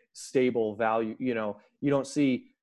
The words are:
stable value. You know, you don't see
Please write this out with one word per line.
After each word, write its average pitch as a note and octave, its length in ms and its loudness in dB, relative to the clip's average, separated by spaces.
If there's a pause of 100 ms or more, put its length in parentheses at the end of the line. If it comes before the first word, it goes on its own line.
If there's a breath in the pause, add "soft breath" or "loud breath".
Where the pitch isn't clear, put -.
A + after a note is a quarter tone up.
(120)
stable A#2 640 0
value. A2+ 440 0
You B2+ 160 -2
know, G#2+ 200 -4 (240 soft breath)
you C#3+ 100 0
don't C#3 160 2
see C3+ 420 0 (160)